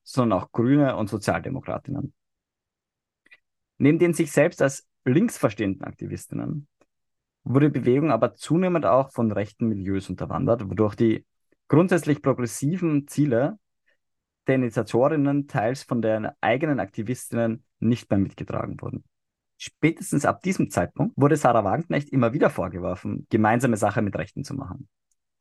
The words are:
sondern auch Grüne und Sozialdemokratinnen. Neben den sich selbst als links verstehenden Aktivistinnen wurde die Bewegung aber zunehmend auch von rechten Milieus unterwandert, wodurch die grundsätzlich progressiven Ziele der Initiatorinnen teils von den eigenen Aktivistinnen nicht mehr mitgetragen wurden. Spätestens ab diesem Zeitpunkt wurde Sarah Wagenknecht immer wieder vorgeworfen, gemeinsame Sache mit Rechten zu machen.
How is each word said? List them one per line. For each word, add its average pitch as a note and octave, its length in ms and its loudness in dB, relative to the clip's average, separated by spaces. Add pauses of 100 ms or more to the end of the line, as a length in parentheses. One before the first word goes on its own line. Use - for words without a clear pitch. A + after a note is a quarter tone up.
sondern A2+ 340 0
auch - 140 -8
Grüne C3 440 2
und G#2 120 -4
Sozialdemokratinnen. - 1080 -6 (1600)
Neben D3 200 4
den E3+ 160 2
sich D#3+ 160 -2
selbst D3+ 320 2
als - 240 -2 (180)
links F3 340 2
verstehenden G#2 440 -2
Aktivistinnen G2 880 -10 (760)
wurde C3+ 280 4
die B2+ 100 -4
Bewegung C3 320 2
aber A#2 220 0
zunehmend E3+ 520 0
auch C3 240 2
von A2+ 220 -2
rechten G#2 340 -4
Milieus G2 420 -4
unterwandert, G2 640 -2
wodurch G#2 240 0
die A2+ 320 0 (420)
grundsätzlich D#3 540 4
progressiven C#3+ 880 -2
Ziele C#3+ 500 0 (880)
der C3+ 80 4
Initiatorinnen C#3 960 0
teils B2 340 -2
von A#2+ 180 -4
den A2 280 0 (120)
eigenen C#3 380 0
Aktivistinnen A2+ 880 -4 (160)
nicht A2+ 280 0
mehr G2 120 2
mitgetragen - 600 -6
wurden. - 240 -10 (540)
Spätestens - 640 -2
ab - 180 0
diesem F#3 280 -2
Zeitpunkt - 460 -2
wurde C#3+ 200 4
Sarah A#2 280 4
Wagenknecht D3 460 -2
immer A#2+ 220 2
wieder E3+ 180 2
vorgeworfen, F2+ 800 -6
gemeinsame A2+ 460 4
Sache G#2 240 0
mit G2+ 160 -2
Rechten - 280 -8
zu - 100 -10
machen. - 340 -12 (520)